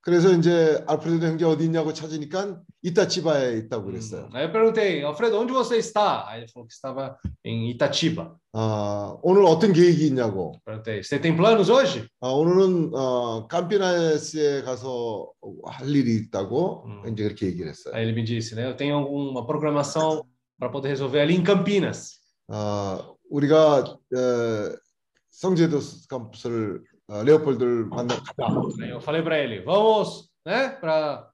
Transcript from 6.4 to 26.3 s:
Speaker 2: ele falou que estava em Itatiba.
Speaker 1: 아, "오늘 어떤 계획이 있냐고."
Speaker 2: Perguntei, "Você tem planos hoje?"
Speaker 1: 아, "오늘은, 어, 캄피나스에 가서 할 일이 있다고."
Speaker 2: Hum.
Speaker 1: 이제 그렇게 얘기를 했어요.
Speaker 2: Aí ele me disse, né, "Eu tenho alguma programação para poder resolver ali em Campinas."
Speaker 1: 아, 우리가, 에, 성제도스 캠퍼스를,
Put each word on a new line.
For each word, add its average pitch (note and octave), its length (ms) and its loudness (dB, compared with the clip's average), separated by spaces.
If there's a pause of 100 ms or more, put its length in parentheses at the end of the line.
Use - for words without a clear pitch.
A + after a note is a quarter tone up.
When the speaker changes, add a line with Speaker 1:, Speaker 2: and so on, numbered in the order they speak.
Speaker 2:
ele A#2 100 -18
falou A#2 160 -20
que - 60 -20
estava C3 420 -10 (260)
em A2+ 280 -4
Itatiba. A#2+ 640 -2 (160)
Speaker 1:
아, G#2 720 -4
"오늘 F#3+ 240 6
어떤 E3+ 260 6
계획이 E3 360 6
있냐고." G#2+ 440 -2 (140)
Speaker 2:
Perguntei, G#2+ 360 -8
"Você C#3+ 160 -4
tem D#3+ 160 2
planos G3 360 4
hoje?" F3+ 360 2 (140)
Speaker 1:
아, B2+ 80 -4
"오늘은, E3+ 680 2
어, A#2+ 540 -2
캄피나스에 E3 1120 0
가서 A#2+ 720 -8 (320)
할 C3 240 -10
일이 C3 280 2
있다고." G#2+ 680 -4
Speaker 2:
Hum. G#2 240 -12
Speaker 1:
이제 G#2+ 140 -6
그렇게 G#2 220 -4
얘기를 F2 240 -6
했어요. - 240 -14
Speaker 2:
Aí A2+ 100 -4
ele A2+ 80 -2
me A2+ 120 -4
disse, A2+ 300 -6
né, A#2 140 -6
"Eu B2+ 80 -8
tenho C#3+ 200 -2
alguma C#3 500 -4
programação D3+ 760 -2 (380)
para B2 100 -6
poder C3+ 200 -6
resolver C#3 300 -2
ali D3+ 140 4
em F#3 80 2
Campinas." F#3+ 760 0 (300)
Speaker 1:
아, G#2 520 -4 (300)
우리가, D3 540 4 (320)
에, A#2 600 -2 (540)
성제도스 E3 760 0
캠퍼스를, A2+ 760 -6 (260)